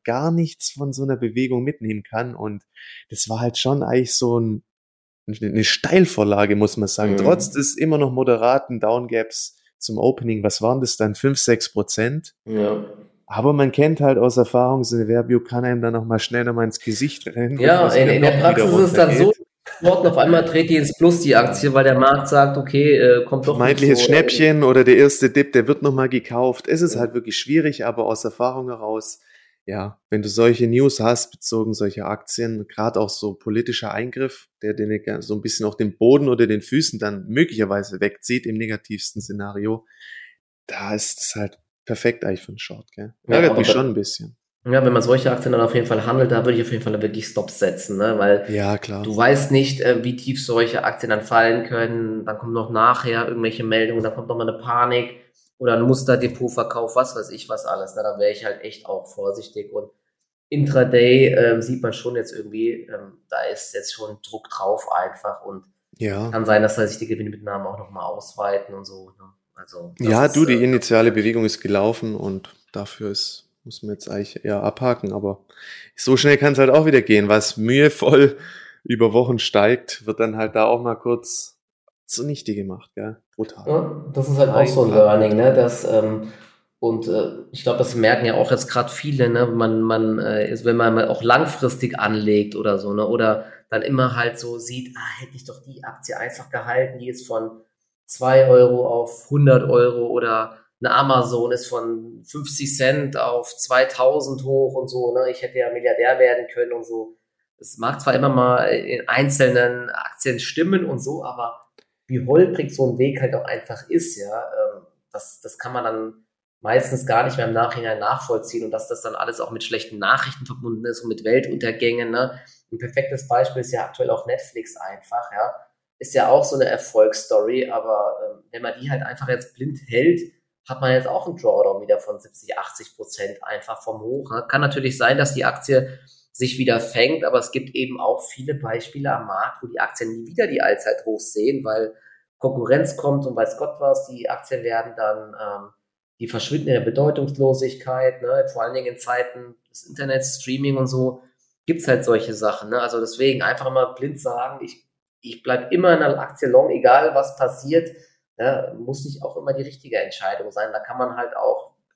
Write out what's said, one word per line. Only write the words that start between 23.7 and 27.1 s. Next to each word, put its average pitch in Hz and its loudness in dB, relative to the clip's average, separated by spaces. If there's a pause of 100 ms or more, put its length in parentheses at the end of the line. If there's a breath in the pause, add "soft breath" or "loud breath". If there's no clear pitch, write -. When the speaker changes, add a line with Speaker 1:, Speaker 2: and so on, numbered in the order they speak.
Speaker 2:
so. 123 4
Speaker 1:
Schnäppchen 156 4
oder 127 8
der 127 10
erste 139 8
Dip, 139 2
der 120 4
wird 147 2
noch 143 2
mal 131 0
gekauft. 123 -2
Es 160 2
ist 170 0
Speaker 2:
Ja. 120 -2
Speaker 1:
halt 117 -2